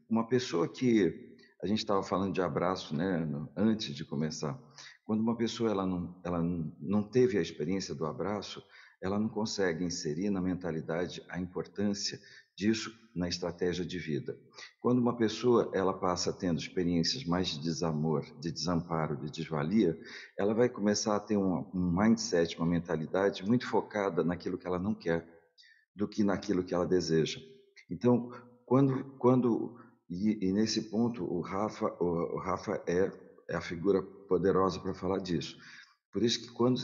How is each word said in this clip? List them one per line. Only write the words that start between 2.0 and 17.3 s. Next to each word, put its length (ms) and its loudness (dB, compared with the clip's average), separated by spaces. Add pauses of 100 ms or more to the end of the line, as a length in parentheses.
falando 300 0
de 80 2
abraço, 540 0
né, 240 0
no, 360 -4
antes 400 0
de 80 -10
começar, 560 -4 (460)
quando 160 0
uma 160 0
pessoa, 320 0
ela 160 0
não, 380 -4
ela 180 -2
n-, 380 -2
não 240 0
teve 340 4
a 40 4
experiência 540 -4
do 100 -4
abraço, 560 -6 (400)
ela 180 -2
não 100 0
consegue 540 0
inserir 460 -2
na 120 0
mentalidade 880 -4
a 100 -6
importância 800 -4 (360)
disso 380 0 (220)
na 120 -2
estratégia 580 -2
de 140 -8
vida. 380 -6 (420)
Quando 200 2
uma 160 2
pessoa, 580 4
ela 200 2
passa 400 0
tendo 260 -2
experiências 640 0
mais 240 0